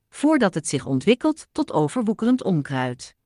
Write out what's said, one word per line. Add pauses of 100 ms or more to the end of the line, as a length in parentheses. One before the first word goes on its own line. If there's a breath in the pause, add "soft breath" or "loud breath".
voordat
het
zich
ontwikkelt
tot
overwoekerend
onkruid.